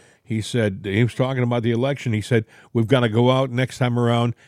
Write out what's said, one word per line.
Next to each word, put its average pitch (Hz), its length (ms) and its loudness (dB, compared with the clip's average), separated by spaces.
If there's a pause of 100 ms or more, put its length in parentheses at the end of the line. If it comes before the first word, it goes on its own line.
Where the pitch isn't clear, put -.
(240)
he 110 160 -4
said, 104 420 -2
he 101 220 2
was 113 100 -2
talking 131 300 -2
about 120 180 -2
the 120 80 0
election. 127 420 -2
He 107 80 0
said, 113 260 0 (260)
"We've 117 160 0
gotta 123 200 4
go 120 220 2
out 131 220 0
next 120 260 -4
time 123 180 0
around 120 380 2 (140)